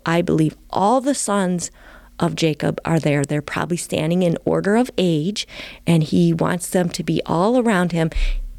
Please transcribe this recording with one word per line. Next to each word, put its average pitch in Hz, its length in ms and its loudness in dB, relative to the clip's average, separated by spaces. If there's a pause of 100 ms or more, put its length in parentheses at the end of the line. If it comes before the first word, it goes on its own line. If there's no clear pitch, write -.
I 170 160 2
believe 156 340 2 (140)
all 233 320 2
the 262 140 0
sons 180 560 -2 (500)
of 160 160 0
Jacob 156 480 0
are 165 160 2
there. 143 240 2
They're 147 160 -2
probably 160 380 -4
standing 170 440 -2
in 170 220 2
order 165 320 0
of 247 220 2
age, 175 500 0 (380)
and 165 160 4
he 170 320 2
wants 165 340 -2
them 180 220 0
to 175 120 -8
be 160 220 -2
all 202 340 2
around 185 340 2
him. 165 180 0 (480)